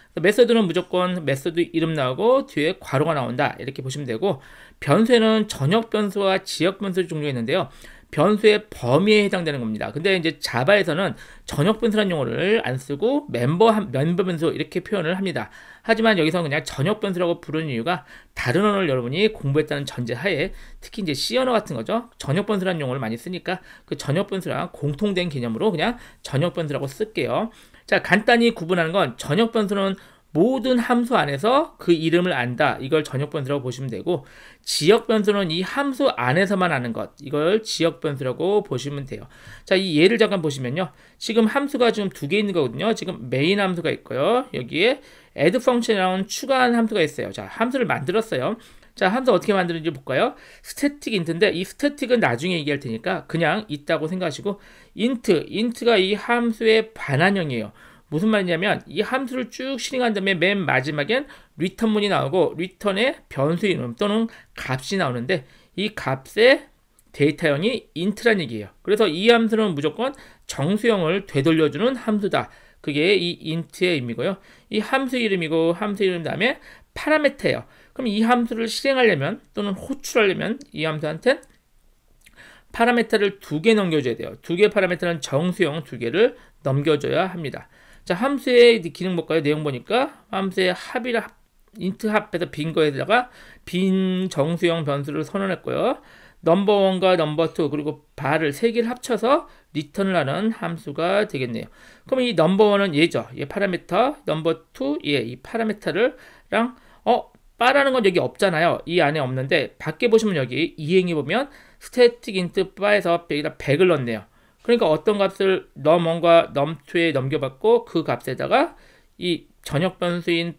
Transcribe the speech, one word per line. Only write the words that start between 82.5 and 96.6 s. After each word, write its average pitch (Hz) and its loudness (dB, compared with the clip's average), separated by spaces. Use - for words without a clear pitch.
파라미터를 226 2
두 151 -6
개 226 4
넘겨줘야 156 0
돼요. - -10
두 170 -4
개 208 4
파라미터는 180 -2
정수형 160 -2
두 123 -12
개를 139 0
넘겨줘야 143 0
합니다. 170 -10
자, 180 -2
함수의 240 6
기능 175 -4
볼까요? 160 0
내용 151 0
보니까 190 -2
함수의 190 0
합이라, 233 -4
합, - -12
int 190 -6
합에서 208 -2
빈 156 -6
거에다가 156 0
빈 185 0
정수형 165 0
변수를 143 -4
선언했고요. 196 -4
넘버 190 4